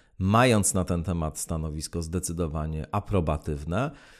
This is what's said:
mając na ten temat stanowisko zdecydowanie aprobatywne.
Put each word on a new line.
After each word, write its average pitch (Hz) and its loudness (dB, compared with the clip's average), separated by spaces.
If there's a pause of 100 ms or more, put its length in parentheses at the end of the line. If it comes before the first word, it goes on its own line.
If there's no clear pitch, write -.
(180)
mając 107 4
na 92 2
ten 85 0
temat 82 -2
stanowisko 80 -6
zdecydowanie 80 -4
aprobatywne. 82 0 (300)